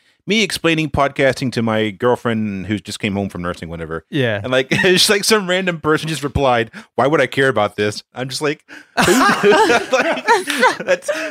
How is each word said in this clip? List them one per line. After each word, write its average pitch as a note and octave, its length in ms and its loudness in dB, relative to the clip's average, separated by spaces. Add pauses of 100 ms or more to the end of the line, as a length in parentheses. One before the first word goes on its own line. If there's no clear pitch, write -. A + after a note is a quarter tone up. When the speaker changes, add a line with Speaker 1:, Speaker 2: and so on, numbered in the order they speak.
(280)
Speaker 1:
me G#3+ 160 2
explaining D#3+ 440 0
podcasting C3+ 640 0
to A#2 120 -2
my A2 260 0
girlfriend G#2+ 800 -2
who G#2+ 100 -2
just - 220 -12
came G#2 140 -2
home G2 140 -2
from F2+ 140 -10
nursing, F2 280 -8
whatever. E2 420 -10
Speaker 2:
Yeah. A#2+ 320 -2
Speaker 1:
And, B2+ 80 -6
like, C3 160 0
<laughs> - 40 -4
it's E3 120 0
just, F#3 260 4
like, G3+ 140 0
some G3+ 260 0
random F3+ 320 -2
person D#3 280 0
just C#3+ 140 -8
replied, B2 460 0 (240)
"Why A#2+ 140 2
would D3+ 120 2
I C3 60 4
care C3+ 220 0
about G#2+ 280 0
this?" G#2 280 -2 (100)
I'm C3 160 -8
just B2+ 120 -8
like, D3+ 220 -4 (180)
<laughs> - 240 -2
"Who?" F3 80 4
<laughs> F#4+ 760 4
Like, C4 340 0 (600)
that's, - 240 0 (220)